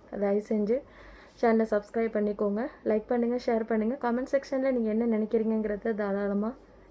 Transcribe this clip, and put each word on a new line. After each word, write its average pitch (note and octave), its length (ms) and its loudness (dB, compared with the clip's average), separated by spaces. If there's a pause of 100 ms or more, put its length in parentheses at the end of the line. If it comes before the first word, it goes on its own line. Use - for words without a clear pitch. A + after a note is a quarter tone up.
(200)
தயவு G3+ 300 2
செஞ்சு A3 320 0 (600)
சேனலை A3+ 280 4
சப்ஸ்கிரைப் A3+ 480 -2
பண்ணிக்கோங்க. G#3 480 0 (200)
லைக் A3 220 2
பண்ணுங்க, A#3+ 380 0
ஷேர் A3+ 200 2
பண்ணுங்க. A#3 460 0
கமெண்ட் B3+ 200 -2
செக்ஷன்ல C4+ 400 0
நீங்க A#3 180 0
என்ன A3 280 2
நினைக்கிறீங்கங்கிறத A3 760 0
தாராளமா G3+ 600 -2 (380)